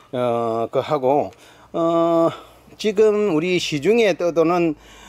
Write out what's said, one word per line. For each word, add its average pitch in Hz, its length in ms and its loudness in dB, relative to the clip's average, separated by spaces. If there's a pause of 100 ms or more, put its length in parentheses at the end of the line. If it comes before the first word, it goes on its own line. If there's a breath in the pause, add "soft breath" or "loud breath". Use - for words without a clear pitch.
(120 loud breath)
어, 117 580 -2
그 139 80 -4
하고, 131 520 0 (420 loud breath)
어, 165 580 0 (480 loud breath)
지금 208 580 0
우리 175 220 0
시중에 190 560 0
떠도는, 170 600 2 (340 loud breath)